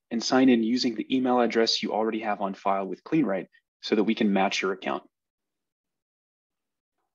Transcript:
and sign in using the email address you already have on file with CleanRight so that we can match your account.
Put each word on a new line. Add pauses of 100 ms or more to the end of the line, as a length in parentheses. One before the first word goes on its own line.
and
sign
in
using
the
email
address
you
already
have
on
file
with
CleanRight (340)
so
that
we
can
match
your
account. (2000)